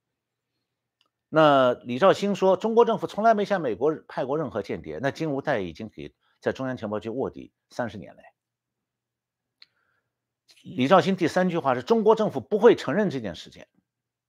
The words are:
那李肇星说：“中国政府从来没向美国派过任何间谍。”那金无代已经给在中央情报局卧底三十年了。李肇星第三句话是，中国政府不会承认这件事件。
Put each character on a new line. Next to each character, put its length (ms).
那 440
李 260
肇 140
星 220
说： 200
“中 200
国 100
政 120
府 100
从 160
来 100
没 120
向 160
美 140
国 180
派 180
过 120
任 140
何 100
间 200
谍。” 200
那 100
金 200
无 100
代 180
已 140
经 160
给 260
在 120
中 160
央 100
情 120
报 100
局 100
卧 200
底 220
三 200
十 80
年 180
了。 60
李 260
肇 140
星 140
第 120
三 220
句 80
话 180
是， 80
中 200
国 120
政 160
府 80
不 180
会 180
承 180
认 160
这 100
件 160
事 140
件。 180